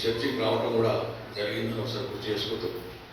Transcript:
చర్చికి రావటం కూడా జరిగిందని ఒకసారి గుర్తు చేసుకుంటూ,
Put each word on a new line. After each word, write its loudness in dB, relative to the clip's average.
చర్చికి 2
రావటం 4
కూడా 6
జరిగిందని 0
ఒకసారి -2
గుర్తు -6
చేసుకుంటూ, 0